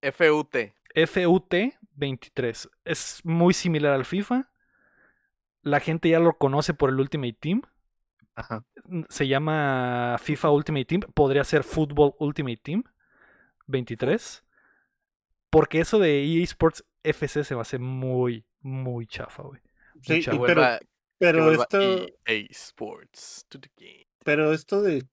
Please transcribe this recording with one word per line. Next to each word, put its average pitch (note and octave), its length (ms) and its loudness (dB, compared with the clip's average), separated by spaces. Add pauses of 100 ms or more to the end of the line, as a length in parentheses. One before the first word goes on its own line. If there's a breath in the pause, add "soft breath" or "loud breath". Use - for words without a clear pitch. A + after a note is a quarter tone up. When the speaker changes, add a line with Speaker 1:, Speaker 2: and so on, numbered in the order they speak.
Speaker 1:
F D3+ 300 2
U D3+ 140 2
T. A2 280 -4 (200)
Speaker 2:
F E3 340 2
U F3+ 140 6
T G#3 360 -2 (180)
veintitrés. C3 720 -8 (160)
Es - 400 -8
muy E3+ 280 4
similar D3 400 0
al C3+ 120 -2
fifa. A3 440 -4 (1120)
La C#3+ 200 0
gente D#3+ 280 0
ya E3 100 4
lo E3+ 180 4
conoce C#3+ 360 0
por C#3+ 160 2
el C3 100 -2
Ultimate C3 400 -4
Team. F#3+ 220 -2 (760)
Speaker 3:
Ajá. A2+ 280 -10 (460)
Speaker 2:
Se - 180 -4
llama C3 920 -2
fifa D3+ 280 -2
Ultimate D3 360 0
Team. G3 160 -2 (120)
Podría C#3 300 2
ser D3 200 0
Football D3 560 2
Ultimate C#3+ 440 -4
Team F#3 200 -4 (840 soft breath)
veintitrés. C3 760 -4 (1040)
Porque D#3 320 4
eso G#3+ 180 0
de D3+ 240 2
E E3 160 0
A F3 60 0
Sports - 400 -2 (180)
F D3+ 240 -4
C D3 160 -4
se C#3 120 -6
me A#2 60 -4
hace A#2+ 180 -8
muy, B2+ 680 -4 (160)
muy B2+ 460 -8
chafa, - 360 -14
güey. C3+ 160 -18 (360 soft breath)
Muy C3 80 -20
Speaker 3:
Sí, D#3 100 -2
y E3 100 2
Speaker 2:
chafa. - 220 -2
Speaker 3:
pero, - 160 6
Speaker 1:
Vuelva, A#2+ 180 4
que - 80 -20 (300)
Speaker 3:
pero E3 260 4
Speaker 1:
vuelva D#3 200 6
Speaker 3:
esto G3 180 0
Speaker 1:
E F#3+ 340 0 (100)
A A2+ 60 -2 (200)
Sports - 1000 -16
to C#3 100 -20
the - 180 -20
game. - 300 -20 (160)
Speaker 3:
pero D3+ 300 2
esto G3 280 -2
de D3+ 320 0